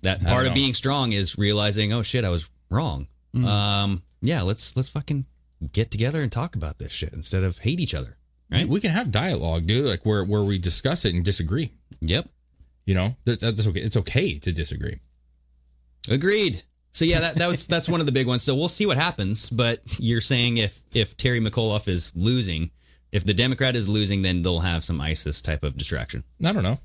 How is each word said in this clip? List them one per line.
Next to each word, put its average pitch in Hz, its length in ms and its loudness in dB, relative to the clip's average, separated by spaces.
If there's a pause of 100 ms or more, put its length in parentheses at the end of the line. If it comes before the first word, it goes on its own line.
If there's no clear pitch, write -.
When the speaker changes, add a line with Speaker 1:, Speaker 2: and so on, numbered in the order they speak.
Speaker 1:
That 95 180 0
Speaker 2:
I 90 40 0
Speaker 1:
part 87 40 2
Speaker 2:
don't 123 180 4
Speaker 1:
of 127 40 2
Speaker 2:
know. - 40 0
Speaker 1:
being 135 180 2
strong 135 400 0
is 98 240 -2
realizing, 104 540 2
"Oh, 117 120 0
shit, 120 200 0
I 98 60 2
was 85 180 -2 (220)
wrong." 80 380 -2 (280)
Speaker 3:
Mm. 123 100 2
Speaker 1:
Um, 101 580 0 (180)
yeah, 139 220 2
let's, 98 320 -2
let's 131 140 -2
fucking 143 360 -4 (460)
get 110 200 0
together 131 300 0
and 123 100 -2
talk 135 240 -4
about 80 240 -6
this - 140 -10
shit - 200 -6
instead 92 300 -2
of 92 160 0
hate 147 200 -2
each 170 140 -2
other, 65 240 -8 (320)
right? - 180 2
Speaker 2:
We - 120 2
can 160 120 0
have 190 200 0
dialogue, 85 560 0
dude, 120 180 2
like, 101 200 -2
where, 107 180 2
where 104 200 2
we 101 140 0
discuss 92 480 0
it 92 100 2
and 87 100 2
disagree. 98 460 0 (300)
Speaker 1:
Yep. 82 280 0 (560)
Speaker 2:
You 95 100 2
know, 98 200 0 (100)
that's, 117 160 0
that's 110 260 0
okay. 90 140 0
It's 107 160 0
okay 104 420 0
to 90 140 -2
disagree. 71 460 -4 (1120)
Speaker 1:
Agreed. 156 540 2 (280)
So, - 140 0
yeah, 170 140 4
that, 165 160 0
that 170 120 2
was, 175 200 -2
that's 170 200 0
one 170 120 2
of 160 60 2
the 143 60 0
big 131 160 2
ones. 123 140 0
So 135 140 0
we'll 151 120 0
see 208 180 0
what 160 120 2
happens. 107 520 -2
But 117 320 0 (180)
you're 117 220 2
saying 120 360 2
if, 107 220 0 (140)
if 110 240 0
Terry 123 220 2
McAuliffe 107 480 0
is 87 280 -2
losing, 90 560 0 (400)
if 98 140 0
the 104 80 2
Democrat 127 420 2
is 107 120 0
losing, 101 340 2
then 90 200 2
they'll 85 200 0
have 85 220 0
some 80 160 -2
isis 73 420 -4
type 76 220 -4
of 67 140 -4
distraction. 65 460 -6 (200)
Speaker 2:
I 170 80 2
don't 202 120 0
know. 110 220 0